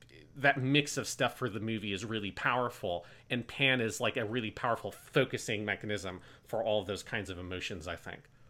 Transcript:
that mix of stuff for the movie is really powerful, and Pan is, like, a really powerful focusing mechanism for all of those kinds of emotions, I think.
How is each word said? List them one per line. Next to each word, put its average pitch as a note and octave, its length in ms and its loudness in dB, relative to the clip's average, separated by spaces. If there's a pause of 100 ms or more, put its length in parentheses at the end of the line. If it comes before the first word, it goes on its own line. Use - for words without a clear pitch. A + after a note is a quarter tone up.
(360)
that C#3 260 4
mix C#3+ 360 4
of A#2 100 -2
stuff - 300 0
for B2 120 -2
the G#2+ 100 -4
movie A2 340 -2
is F#2+ 100 -2
really G#2 280 -4
powerful, A#2+ 760 0 (240)
and B2 180 -2
Pan C3 320 4
is, A2 220 0
like, A2+ 160 2
a A2+ 80 0
really G#2+ 260 -2
powerful A2 400 -2
focusing A#2+ 720 0
mechanism F#2+ 560 -2 (280)
for A2+ 160 -2
all G#2+ 180 4
of F2 60 -6
those G2 160 -4
kinds G2+ 260 -4
of F2+ 80 -6
emotions, F2+ 500 -6
I E2 80 -4
think. - 260 -12 (280)